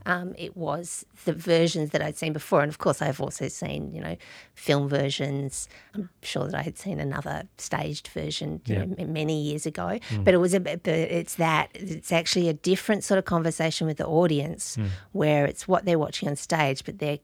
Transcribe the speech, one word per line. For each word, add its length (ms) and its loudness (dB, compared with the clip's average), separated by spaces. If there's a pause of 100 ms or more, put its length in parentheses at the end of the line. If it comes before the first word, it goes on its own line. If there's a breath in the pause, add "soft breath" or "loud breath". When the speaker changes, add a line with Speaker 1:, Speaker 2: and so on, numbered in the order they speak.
Speaker 1:
Um, 320 -4
it 180 -12
was 500 -6 (200)
the 80 2
versions 560 2
that 120 0
I'd 160 -4
seen 140 -2
before. 300 4
And 80 2
of 80 -8
course, 240 2
I've 180 -2
also 300 -6
seen, 440 -8
you 60 -10
know, 160 -6 (400 loud breath)
film 320 2
versions. 800 -2 (260 loud breath)
I'm 160 -8 (120)
sure 240 -4
that 100 -6
I 60 -2
had 160 -8
seen 240 -6
another 420 -6 (140)
staged 500 -6
version, 580 -6
you 100 0
Speaker 2:
Yeah. 100 0
Speaker 1:
know, 120 -4
m-, 140 -6
many 300 0
years 240 -4
ago. 340 -4 (100)
Speaker 2:
Mm. 140 -2
Speaker 1:
But 100 8
it 40 8
was 160 6
a 80 4
bit, 220 -6
but 100 0
it's 420 -2
that, 380 2
it's 400 -8
actually 340 4
a 60 2
different 500 0
sort 140 4
of 80 2
conversation 600 0
with 120 0
the 100 -4
audience 720 2
Speaker 2:
Mm. 100 0 (240 loud breath)
Speaker 1:
where 340 4
it's 220 -4
what 160 4
they're 160 4
watching 300 -2
on 80 -2
stage, 480 0
but 140 -10
they're 240 -2